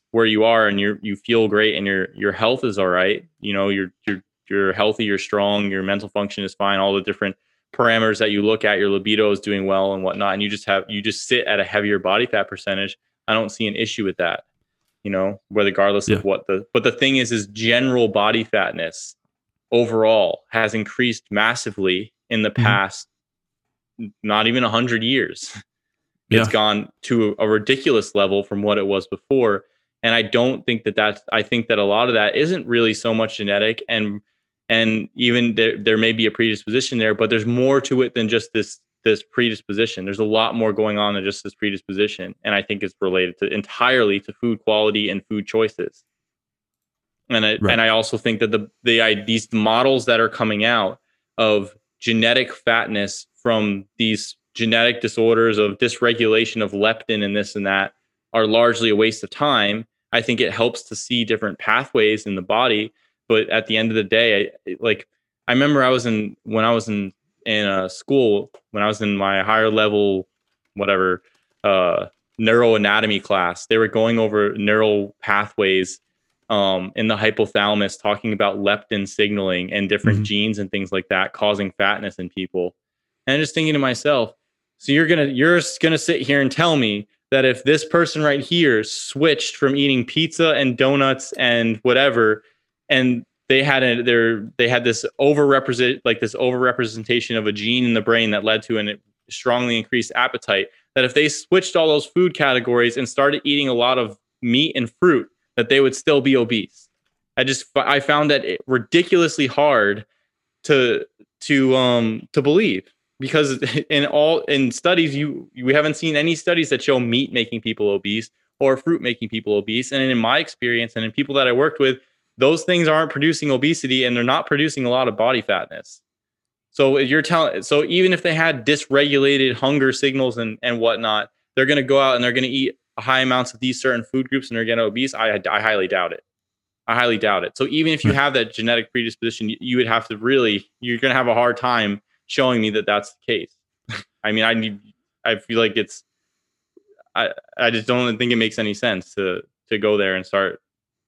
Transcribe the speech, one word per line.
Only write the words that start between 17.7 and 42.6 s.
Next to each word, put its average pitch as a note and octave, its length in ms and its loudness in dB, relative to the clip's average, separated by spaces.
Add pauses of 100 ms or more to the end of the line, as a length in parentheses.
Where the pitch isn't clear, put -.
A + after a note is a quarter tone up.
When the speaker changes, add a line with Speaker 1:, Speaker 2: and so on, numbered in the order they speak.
Speaker 1:
body G#2+ 340 0
fatness E2 720 -6 (560)
overall A2 760 2
has A2 240 0
increased A2 580 -4
massively G#2 840 -2 (160)
in A2+ 120 -2
the G#2+ 100 0
Speaker 2:
Mm-hmm. A#2+ 120 0
Speaker 1:
past, G2+ 440 0 (1160)
not G#2+ 240 2
even B2 160 0
a A2+ 60 0
hundred A2+ 340 -2
years. B2 540 -4
<laughs> G#2 60 -20 (680)
It's A2 200 4
Speaker 2:
Yeah. - 20 -8
Speaker 1:
gone G#2+ 400 0 (120)
to A2 360 0
a A2 80 2
ridiculous A2 640 0
level G2 300 2
from G2+ 180 -6
what G#2 160 0
it G2 80 -2
was G2 220 -2
before. A2 560 0 (400)
And A2+ 100 2
I A#2 100 2
don't A#2+ 420 0
think A#2 180 -4
that G#2 100 -4
that's, G#2+ 280 0 (100)
I A2 100 0
think A2+ 280 -4
that G#2+ 100 2
a G2+ 60 2
lot A2 240 2
of A#2 60 2
that G#2+ 200 2
isn't D#3+ 320 -2
really A#2 260 2
so A2+ 200 -2
much A2 240 -2
genetic, G#2 500 -2
and, G#2 320 -4 (480)
and A2+ 480 0
even A#2+ 400 0
there, A2+ 220 0
there A2 200 2
may A2+ 140 2
be A2 140 0
a G#2+ 60 0
predisposition A2+ 680 -2
there, A2 180 0
but G#2+ 140 0
there's A2 160 0
more B2+ 340 2
to C3 220 0
it B2 120 -2
than A2+ 140 -2
just A2 240 -2
this, - 260 -4 (280)
this A2 180 2
predisposition. A2 800 -4
There's G2 160 -6
a A2 60 0
lot A2 280 0
more A2 200 0
going G#2+ 240 -2
on G#2 160 0
than G2 100 -4
just G2+ 220 -6
this G2 100 -14
predisposition. G2 880 -4
And G#2+ 100 -2
I G2+ 80 0